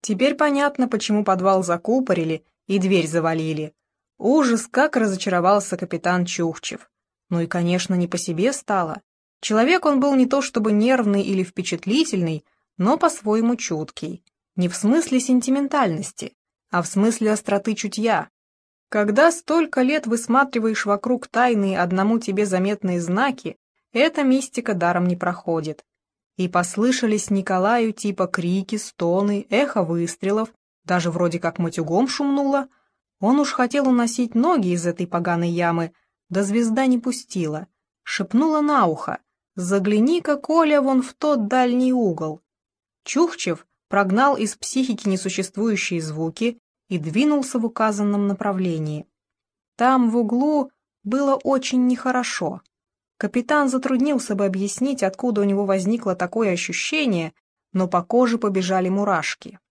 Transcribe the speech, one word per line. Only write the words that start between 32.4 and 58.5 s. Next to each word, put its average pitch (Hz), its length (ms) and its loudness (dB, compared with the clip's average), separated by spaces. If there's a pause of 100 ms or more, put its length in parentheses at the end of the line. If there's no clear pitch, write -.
Он 247 180 4
уж 285 140 0
хотел 262 340 0
уносить 240 480 0
ноги 233 380 2
из 170 120 -2
этой 175 220 -2
поганой 175 420 0
ямы, 170 440 0 (340)
да 190 160 -2
звезда 226 440 0
не 247 120 2
пустила. 180 680 -6 (360)
Шепнула 302 560 0
на 294 260 4
ухо: - 340 -4 (360)
"Загляни-ка, 214 800 2
Коля, 302 460 2
вон 262 200 2
в 262 120 -8
тот 269 340 0
дальний 254 460 2
угол". 160 480 -2 (640)
Чухчев — 294 600 0 (240)
прогнал 202 480 4
из 214 180 -2
психики 254 540 -2
несуществующие 190 920 -2
звуки 165 560 -4 (300)
и 180 100 -4
двинулся 254 600 0
в 226 60 -2
указанном 208 600 0
направлении. 185 800 -2 (720)
Там, 247 340 2
в 220 60 -2
углу, 254 560 0 (320)
было 269 320 0
очень 262 520 0
нехорошо. 247 760 -2 (560)
Капитан 247 500 0
затруднился 262 680 0
бы 196 120 0
объяснить, 202 580 -2
откуда 202 380 0
у - 20 2
него 202 220 2
возникло 196 500 0
такое 190 380 -2
ощущение, 180 800 -2 (400)
но 185 160 0
по 180 120 0
коже 233 360 2
побежали 190 500 0